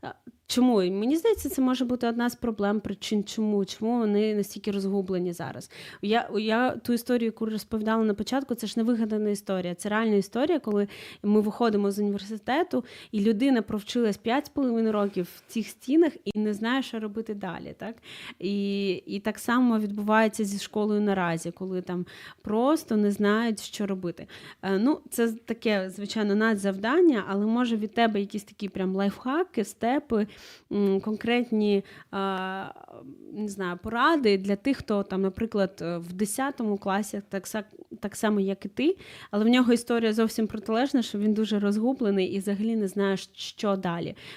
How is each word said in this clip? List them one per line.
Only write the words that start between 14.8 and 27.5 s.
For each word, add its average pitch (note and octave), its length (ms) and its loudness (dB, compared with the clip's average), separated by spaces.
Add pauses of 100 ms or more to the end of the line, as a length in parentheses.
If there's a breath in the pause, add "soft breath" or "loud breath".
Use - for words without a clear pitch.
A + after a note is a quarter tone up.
років G3+ 440 0
в - 160 -20
цих A3 160 -4
стінах D#4 440 2 (120)
і G3+ 140 -4
не G#3+ 160 0
знає, A#3 280 0
що A3+ 180 -8
робити G#3+ 340 -6
далі, G3 440 -10
так? A3 180 -10 (420 loud breath)
І, G3+ 520 -2
і G3 300 -6
так G#3+ 180 -6
само A#3+ 400 2
відбувається G#3+ 680 2
зі G3+ 140 -4
школою G#3 420 0
наразі, F3 500 0
коли F#3 320 -6
там F3+ 240 -4 (360 loud breath)
просто A#3 540 0
не G#3 140 4
знають, G#3 500 2
що - 260 -8
робити. F#3 400 -6 (360 loud breath)
Е, F#3+ 160 0
ну, C4 220 2 (100)
це A#3 220 0
таке, G#3+ 580 -2
звичайно, G3+ 440 -2
надзавдання, A3 920 2
але, G3+ 180 0
може, A#3 300 2